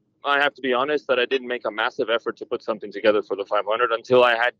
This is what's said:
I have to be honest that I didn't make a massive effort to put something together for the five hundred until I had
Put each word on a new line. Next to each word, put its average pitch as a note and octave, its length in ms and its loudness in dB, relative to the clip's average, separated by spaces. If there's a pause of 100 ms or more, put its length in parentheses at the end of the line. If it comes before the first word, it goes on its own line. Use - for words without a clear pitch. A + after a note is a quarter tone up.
(240)
I C#3+ 180 2
have C#3+ 140 0
to C3 80 -20
be B2+ 100 2
honest C#3 320 0
that B2 140 0
I B2 80 0
didn't B2+ 200 -4
make A#2+ 200 -6
a G#2+ 40 -6
massive A2 380 -4
effort A#2 280 -2
to - 100 -14
put - 160 -6
something G#2 280 -8
together G#2 300 2
for G2 140 -6
the G2 100 -4
five G#2 220 -2
hundred A2+ 240 0
until B2 320 4
I A#2+ 120 4
had A#2+ 240 0